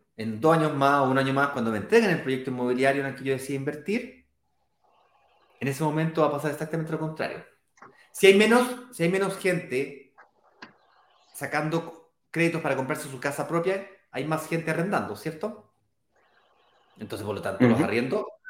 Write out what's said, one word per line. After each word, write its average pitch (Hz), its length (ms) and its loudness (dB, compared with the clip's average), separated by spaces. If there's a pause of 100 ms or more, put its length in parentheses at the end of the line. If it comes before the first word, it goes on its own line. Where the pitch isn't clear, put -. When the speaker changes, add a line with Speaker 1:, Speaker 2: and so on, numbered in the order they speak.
(160)
Speaker 1:
en 110 240 -6
dos 160 160 6
años 156 180 2
más, 139 340 4
un 131 100 2
año 135 140 0
más, 139 160 2
cuando 113 240 -2
me 107 60 -2
entreguen 214 320 4
el 156 120 0
proyecto 131 280 -4
inmobiliario 127 520 2
en 135 60 -4
el 131 80 -8
que 131 80 -14
yo 135 80 0
decida 131 240 -4
invertir, 151 680 -6 (1300)
en 123 100 -4
ese 139 140 -4
momento 160 380 0
va 151 80 4
a - 40 2
pasar 143 200 -4
exactamente 156 400 -6
lo 156 80 -4
contrario. - 440 -6 (680)
Si - 160 8
hay 196 80 10
menos, 220 260 6 (300)
si 165 100 -4
hay 170 60 4
menos 190 300 0
gente 147 760 -4 (1200)
sacando 156 800 -4 (180)
créditos 170 300 0
para 139 160 0
comprarse 139 320 -4
su 131 100 -12
casa 143 300 -4
propia, 170 400 -2 (240)
hay 131 120 -4
más 156 220 -4
gente 160 240 -4
arrendando, 165 460 -2
¿cierto? - 560 -10 (1300)
Entonces, 101 280 -8
por 104 80 -4
lo 95 80 -8
tanto, 104 220 0
los 117 100 6
Speaker 2:
Ujú. 139 100 2
Speaker 1:
arriendos 120 400 -2 (260)